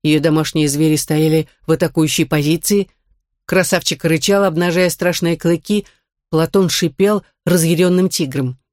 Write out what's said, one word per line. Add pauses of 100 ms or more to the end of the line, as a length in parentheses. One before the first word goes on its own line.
Ее
домашние
звери
стояли (180)
в
атакующей
позиции. (580)
Красавчик
рычал,
обнажая
страшные
клыки. (440)
Платон
шипел (200)
разъяренным
тигром. (120)